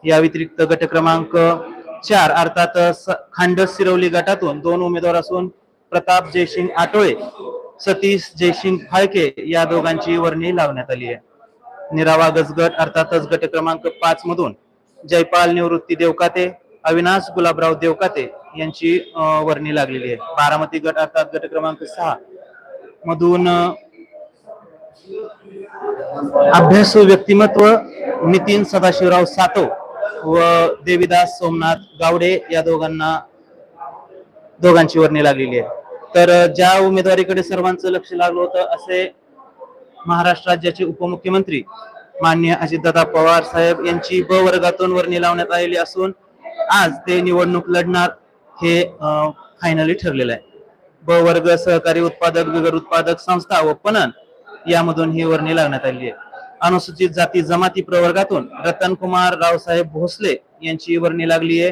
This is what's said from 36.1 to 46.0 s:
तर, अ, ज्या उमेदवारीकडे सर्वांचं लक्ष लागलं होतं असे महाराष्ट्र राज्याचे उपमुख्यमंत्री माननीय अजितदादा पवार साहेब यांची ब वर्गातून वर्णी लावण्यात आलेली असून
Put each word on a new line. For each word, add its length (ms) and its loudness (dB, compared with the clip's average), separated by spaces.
तर, 140 8
अ, 160 6
ज्या 340 4
उमेदवारीकडे 640 2
सर्वांचं 460 -4
लक्ष 240 -6
लागलं 260 0
होतं 360 -2
असे 400 -6
महाराष्ट्र 440 0
राज्याचे 360 -2
उपमुख्यमंत्री 800 -4
माननीय 400 2
अजितदादा 420 0
पवार 400 2
साहेब 420 -2
यांची 360 -2
ब 100 -4
वर्गातून 600 2
वर्णी 300 -2
लावण्यात 300 0
आलेली 260 -2
असून 340 -4